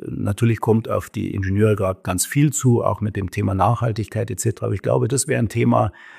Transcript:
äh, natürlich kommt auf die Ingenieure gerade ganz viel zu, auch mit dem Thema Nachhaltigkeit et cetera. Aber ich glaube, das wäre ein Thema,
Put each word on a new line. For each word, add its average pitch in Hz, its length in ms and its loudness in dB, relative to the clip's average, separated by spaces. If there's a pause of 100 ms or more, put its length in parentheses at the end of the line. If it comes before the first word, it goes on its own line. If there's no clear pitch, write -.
äh, - 80 -10
natürlich 104 500 0
kommt 113 300 2
auf 101 200 -4
die 98 240 -6
Ingenieure 101 420 2
gerade 95 280 -2
ganz 92 220 -2
viel 143 260 2
zu, 120 320 2
auch 101 180 0
mit 104 140 -4
dem 95 160 -4
Thema 101 220 -2
Nachhaltigkeit 107 760 0
et 104 100 -8
cetera. 113 280 -4
Aber 107 80 -2
ich 95 60 -6
glaube, 123 260 0
das - 200 -2
wäre 123 120 0
ein 117 100 0
Thema, 117 420 2 (280)